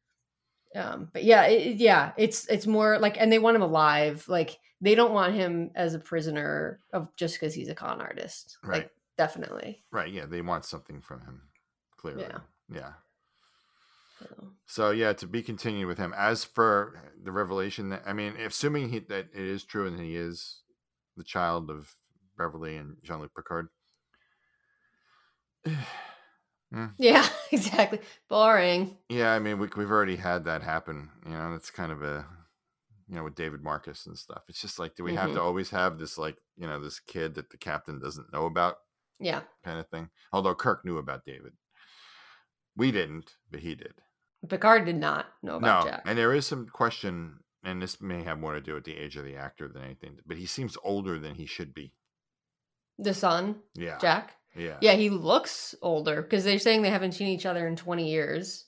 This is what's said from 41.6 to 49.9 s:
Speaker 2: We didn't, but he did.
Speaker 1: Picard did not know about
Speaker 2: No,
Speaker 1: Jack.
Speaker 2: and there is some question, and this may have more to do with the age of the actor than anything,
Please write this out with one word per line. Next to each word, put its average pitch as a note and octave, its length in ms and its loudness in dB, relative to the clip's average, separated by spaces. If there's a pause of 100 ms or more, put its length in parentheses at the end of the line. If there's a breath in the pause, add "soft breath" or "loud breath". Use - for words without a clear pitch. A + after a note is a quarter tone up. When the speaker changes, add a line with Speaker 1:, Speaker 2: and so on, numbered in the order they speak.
Speaker 2:
We B2 160 2
didn't, E2 440 -4 (160)
but D2+ 80 -12
he D#2+ 160 -8
did. - 180 -18 (560)
Speaker 1:
Picard G#3 360 4
did E3+ 120 -2
not D3 300 -2 (160)
know D#2+ 140 -8
about F#2 280 4
Speaker 2:
No, C#2 60 -4
Speaker 1:
Jack. - 160 -8
Speaker 2:
and A2 100 0
there A#2 160 4
is C#3+ 140 2
some B2+ 200 -6
question, F2 720 -4 (220)
and F#2 200 -6
this - 180 -10
may F2 220 -8
have D#2+ 160 -6
more D#2 160 -6
to D2+ 60 -8
do D2+ 120 -10
with D2 100 -10
the D#2 140 -12
age D2 180 -12
of C#2+ 100 -12
the C#2 100 -14
actor C#2 320 -12
than C2 160 -16
anything, C#2 420 -16